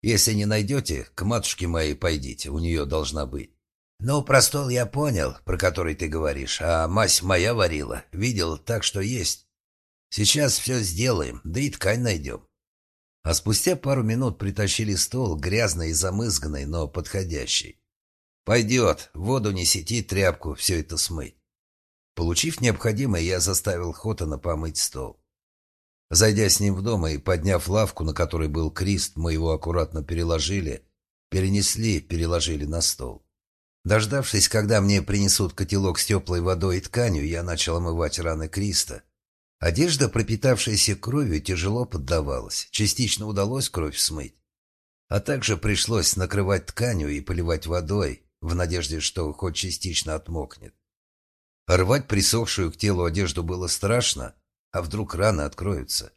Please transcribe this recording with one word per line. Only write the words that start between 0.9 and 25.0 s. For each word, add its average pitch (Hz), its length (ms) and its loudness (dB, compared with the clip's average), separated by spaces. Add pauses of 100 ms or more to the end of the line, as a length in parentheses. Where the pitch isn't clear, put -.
к - 80 -6
матушке 104 440 -2
моей 80 280 0
пойдите, 71 540 -4
у 71 100 -4
неё 82 260 0
должна 73 400 -2
быть». 65 260 -10 (500)
«Ну, 139 220 0
про 135 180 8
стол 143 260 2
я 123 180 2
понял, 104 600 0
про 90 120 0
который 82 380 0
ты 80 140 -4
говоришь, 73 520 -2
а 80 280 2
мазь 101 320 4
моя 92 320 2
варила, 78 580 0
видел, 90 460 -2
так 113 260 -4
что - 160 -2
есть. 107 480 -4 (640)
Сейчас 127 500 2
всё 127 200 -2
сделаем, 85 680 0
да 92 160 -2
и 143 80 0
ткань 110 320 0
найдём». 76 440 -2 (760)
А 82 100 0
спустя 107 440 2
пару 135 260 0
минут 117 340 0
притащили 101 580 -2
стол, 101 420 -2
грязный 87 540 0
и - 20 -2
замызганный, 92 720 -2
но 78 240 -4
подходящий. 82 920 -4 (640)
«Пойдёт, 113 720 2
воду 104 380 0
несите, 92 520 0
тряпку, 90 520 0
всё 87 240 0
это 80 180 -6
смыть». - 420 -4 (800)
Получив 85 400 0
необходимое, 113 640 2
я 90 180 0
заставил 87 540 0
Хоттона 85 440 -4
помыть 80 400 -4
стол. - 460 -6 (840)